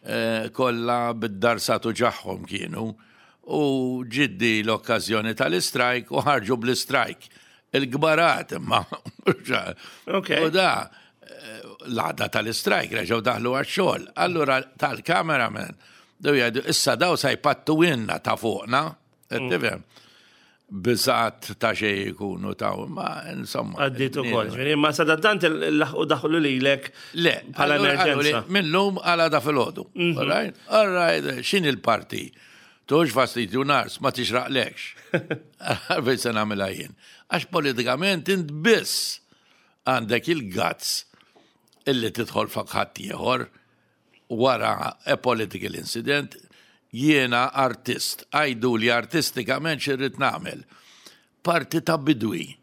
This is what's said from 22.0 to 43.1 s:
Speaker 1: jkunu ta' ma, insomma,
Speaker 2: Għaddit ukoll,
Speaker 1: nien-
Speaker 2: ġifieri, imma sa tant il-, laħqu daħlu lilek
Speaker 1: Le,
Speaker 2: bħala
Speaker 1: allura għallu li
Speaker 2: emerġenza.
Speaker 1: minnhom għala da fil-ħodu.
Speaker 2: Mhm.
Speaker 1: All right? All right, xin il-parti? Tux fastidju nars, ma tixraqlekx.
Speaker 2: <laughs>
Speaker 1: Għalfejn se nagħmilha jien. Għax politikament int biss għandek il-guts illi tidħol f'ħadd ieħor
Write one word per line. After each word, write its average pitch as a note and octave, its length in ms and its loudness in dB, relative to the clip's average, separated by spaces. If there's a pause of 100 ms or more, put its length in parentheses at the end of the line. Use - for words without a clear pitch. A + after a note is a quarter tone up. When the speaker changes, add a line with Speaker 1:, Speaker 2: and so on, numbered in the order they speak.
Speaker 1:
jkunu F#2+ 460 -6
ta' G#2 160 -2 (140)
ma, E3 420 -6
insomma, - 500 -8
Speaker 2:
Għaddit C3+ 380 -2
ukoll, A#2 320 0
Speaker 1:
nien- F#2+ 60 -10
Speaker 2:
ġifieri, C#3 180 -2
imma D3+ 200 2
sa D#3+ 120 2
tant D#3+ 400 2
il-, D#3 340 2
laħqu D3+ 280 0
daħlu D#3 340 2
lilek C3+ 500 2 (240)
Speaker 1:
Le, D#3+ 360 2
Speaker 2:
bħala D3 240 2
Speaker 1:
allura C#3+ 180 4
għallu C#3+ 300 2
li D3 100 4
Speaker 2:
emerġenza. A2+ 160 -2
Speaker 1:
minnhom F#3+ 500 2
għala E3+ 320 2
da D3 100 4
fil-ħodu. C3 440 0 (100)
Speaker 2:
Mhm. F3 240 0
Speaker 1:
All B2 100 0
right? G3+ 280 0 (120)
All G#3+ 220 4
right, E3+ 340 2 (200)
xin F#3+ 200 2
il-parti? - 680 0 (560)
Tux D3+ 220 6
fastidju A#2+ 540 0
nars, C3+ 360 0
ma C3 100 2
tixraqlekx. B2 840 -2 (180)
Speaker 2:
<laughs> - 800 -4
Speaker 1:
Għalfejn C3+ 280 2
se A#2+ 120 -2
nagħmilha G#2+ 400 -2
jien. - 240 -12 (360)
Għax - 200 -2
politikament C#3+ 800 0
int F3+ 220 0 (120)
biss - 580 2 (640)
għandek A#2 420 0
il-guts G2+ 760 -4 (840)
illi A#2+ 240 0
tidħol A2 400 -4
f'ħadd G2+ 560 -6
ieħor B2 400 -2 (840)